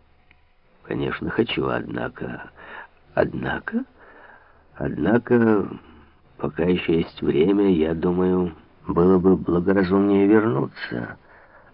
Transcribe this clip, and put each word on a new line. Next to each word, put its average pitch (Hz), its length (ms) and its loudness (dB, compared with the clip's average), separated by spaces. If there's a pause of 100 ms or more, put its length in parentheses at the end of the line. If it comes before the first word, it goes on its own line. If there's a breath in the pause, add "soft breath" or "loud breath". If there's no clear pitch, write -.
(840)
Конечно, - 480 -6
хочу, - 380 -2
однако... 82 800 -8 (640 loud breath)
Однако, - 720 -4 (920 soft breath)
однако, 110 920 2 (680 soft breath)
пока - 260 -4
ещё 90 300 0
есть - 280 -4
время, 95 500 2
я 80 220 0
думаю, 90 600 0 (340)
было 90 300 4
бы 92 180 4
благоразумнее 98 920 2
вернуться. 110 920 0 (580 soft breath)